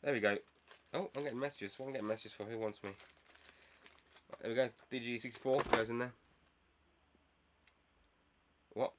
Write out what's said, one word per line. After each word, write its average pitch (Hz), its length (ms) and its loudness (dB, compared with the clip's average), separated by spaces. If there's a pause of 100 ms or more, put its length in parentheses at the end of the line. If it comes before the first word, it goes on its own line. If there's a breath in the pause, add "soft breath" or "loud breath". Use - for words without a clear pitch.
There 143 100 2
we 120 80 4
go. 101 160 8 (580)
Oh, - 220 -2
I'm 143 60 -2
getting 127 160 -2
messages. 135 400 -4
Well, 131 100 -6
I'm 135 60 -6
getting 104 140 -2
messages 110 240 -2
for - 120 -6
who 110 140 -4
wants 107 240 -2
me. 101 80 -6 (1400 loud breath)
Right, - 100 -14
there 113 100 -2
we 113 60 2
go. 127 120 6 (220)
D 127 100 -2
G 117 180 -2
sixty-four 131 440 2 (100)
goes 113 180 4
in 120 80 0
there. 123 140 -2 (2500)
What? 113 240 0